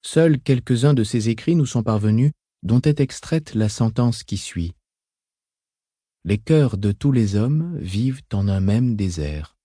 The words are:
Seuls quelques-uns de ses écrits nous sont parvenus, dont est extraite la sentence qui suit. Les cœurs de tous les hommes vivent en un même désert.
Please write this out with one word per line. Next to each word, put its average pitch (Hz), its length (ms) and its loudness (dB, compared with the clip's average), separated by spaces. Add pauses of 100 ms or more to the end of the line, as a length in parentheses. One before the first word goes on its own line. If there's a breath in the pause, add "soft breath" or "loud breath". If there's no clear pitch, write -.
Seuls 160 380 2
quelques-uns 127 520 2
de 120 120 2
ses 113 240 -2
écrits 117 260 -2
nous 156 100 2
sont 120 200 -2
parvenus, 110 480 2 (320)
dont 117 160 2
est 151 180 0
extraite 156 560 -4
la 107 140 0
sentence 117 560 -2
qui 98 140 -6
suit. 87 360 -8 (1500)
Les 101 140 0
cœurs 131 400 2
de 101 120 0
tous 139 220 0
les 104 240 2
hommes 151 420 -2
vivent 110 440 -4 (100)
en 101 160 0
un 98 100 0
même 110 380 0
désert. 76 680 -6